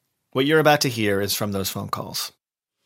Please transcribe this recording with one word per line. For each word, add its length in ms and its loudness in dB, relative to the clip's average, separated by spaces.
What 120 0
you're 140 4
about 220 6
to 80 0
hear 300 0
is 140 -2
from 180 -4
those 180 -4
phone 200 -8
calls. 420 -8